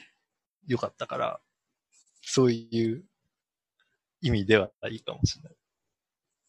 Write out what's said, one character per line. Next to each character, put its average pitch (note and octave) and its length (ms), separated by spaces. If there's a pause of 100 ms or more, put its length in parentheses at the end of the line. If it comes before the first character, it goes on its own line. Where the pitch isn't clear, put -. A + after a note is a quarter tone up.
(640)
良 B2 140
か - 80
っ - 80
た - 100
か - 120
ら、 - 220 (840)
そ - 220
う B2 60
い A2+ 400
う D3 140 (1160)
意 C3 100
味 G#2 160
で A2 100
は F#2+ 140 (180)
い A2+ 60
い A2 60
か - 120
も - 120
し - 120
れ - 60
な - 80
い。 - 40 (920)